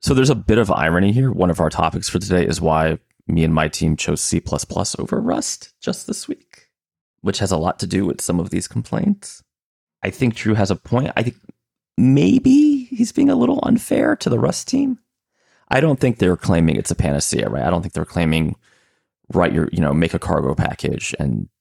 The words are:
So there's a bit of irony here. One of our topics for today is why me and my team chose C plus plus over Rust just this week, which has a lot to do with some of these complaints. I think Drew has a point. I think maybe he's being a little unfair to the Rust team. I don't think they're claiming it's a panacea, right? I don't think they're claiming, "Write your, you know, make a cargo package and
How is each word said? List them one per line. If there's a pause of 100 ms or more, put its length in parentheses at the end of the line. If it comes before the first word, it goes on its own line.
So
there's
a
bit
of
irony
here.
One
of
our
topics
for
today
is
why (300)
me
and
my
team
chose
C
plus
plus
over
Rust
just
this
week, (520)
which
has
a
lot
to
do
with
some
of
these
complaints. (580)
I
think
Drew
has
a
point.
I
think (600)
maybe
he's
being
a
little
unfair
to
the
Rust
team. (680)
I
don't
think
they're
claiming
it's
a
panacea,
right?
I
don't
think
they're
claiming, (760)
"Write
your,
you
know,
make
a
cargo
package
and (120)